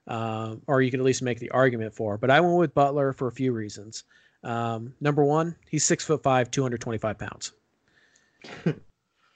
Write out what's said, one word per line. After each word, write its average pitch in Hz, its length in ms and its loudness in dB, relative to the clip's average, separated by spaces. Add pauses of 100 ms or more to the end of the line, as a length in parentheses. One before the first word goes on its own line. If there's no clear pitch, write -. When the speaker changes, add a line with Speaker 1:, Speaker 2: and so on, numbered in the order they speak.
Speaker 1:
um, 113 600 -6
or 131 160 4
you 127 80 2
could 127 100 -2
at 131 60 2
least 131 160 2
make 123 160 -2
the 123 120 -10
argument 120 440 2
for. 107 240 -4
But 123 120 0
I 147 100 8
went 175 160 2
with 170 180 2
Butler 139 380 2
for 135 160 -4
a 113 40 -6
few 127 200 -2
reasons. 107 520 -10 (380)
Um, 117 580 -6
number 147 240 4
one, 160 300 2 (140)
he's 151 160 -2
six-foot-five, 131 680 2
two 139 120 0
hundred 120 180 -4
twenty-five 110 380 -6
pounds. - 340 -12 (1120)
Speaker 2:
<laughs> 160 100 0 (600)